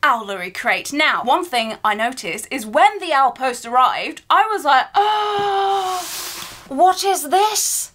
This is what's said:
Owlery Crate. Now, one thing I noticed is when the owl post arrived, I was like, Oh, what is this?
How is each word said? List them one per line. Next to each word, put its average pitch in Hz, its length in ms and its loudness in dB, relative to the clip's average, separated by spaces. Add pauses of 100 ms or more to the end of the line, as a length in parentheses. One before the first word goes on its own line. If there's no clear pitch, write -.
Owlery 202 500 -2
Crate. 196 400 -4
Now, 285 320 0
one 302 200 2
thing 226 400 -4
I 214 100 2
noticed 214 560 -6
is 233 160 -6
when 349 320 4
the 349 140 -4
owl 269 200 4
post 247 340 -4
arrived, 247 640 0
I 370 180 6
was 415 160 -4
like, 277 300 4
Oh, 403 1040 0 (680)
what 359 360 4
is 359 240 0
this? 403 680 0